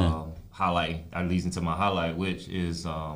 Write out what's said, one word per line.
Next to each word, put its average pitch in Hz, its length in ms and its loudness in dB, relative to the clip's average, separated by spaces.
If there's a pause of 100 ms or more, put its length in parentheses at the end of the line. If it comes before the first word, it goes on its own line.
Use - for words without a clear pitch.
Um, 80 180 2 (280)
highlight, 85 600 0
that 87 160 -2
leads 87 160 2
into 87 160 -2
my 85 160 0
highlight, 87 420 2
which 92 300 -2
is, 85 380 -2
uh, 80 300 -4